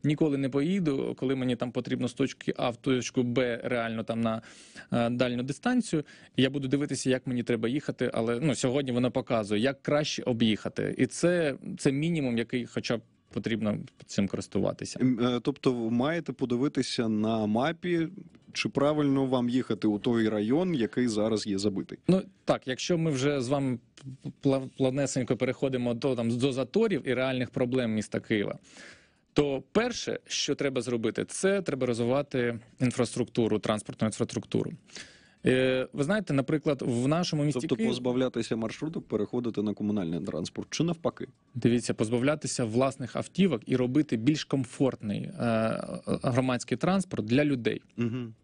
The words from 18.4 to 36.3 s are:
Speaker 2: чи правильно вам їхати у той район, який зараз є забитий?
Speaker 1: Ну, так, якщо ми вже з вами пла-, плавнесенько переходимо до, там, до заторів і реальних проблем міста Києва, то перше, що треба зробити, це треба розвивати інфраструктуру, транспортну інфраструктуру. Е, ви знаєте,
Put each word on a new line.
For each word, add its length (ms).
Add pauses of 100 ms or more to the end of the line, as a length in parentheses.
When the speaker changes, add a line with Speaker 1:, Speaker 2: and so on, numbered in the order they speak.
Speaker 2:
чи 160
правильно 580
вам 220
їхати 400
у 100
той 300
район, 460
який 340
зараз 380
є 120
забитий? 400 (100)
Speaker 1:
Ну, 140 (220)
так, 240
якщо 300
ми 120
вже 300
з 80
вами 300 (640)
пла-, 340
плавнесенько 600
переходимо 580
до, 220
там, 220
до 140
заторів 560
і 60
реальних 360
проблем 440
міста 260
Києва, 380 (760)
то 300 (100)
перше, 540
що 280
треба 280
зробити, 420
це 380
треба 240
розвивати 720 (220)
інфраструктуру, 800
транспортну 480
інфраструктуру. 640 (760)
Е, 460
ви 120
знаєте, 300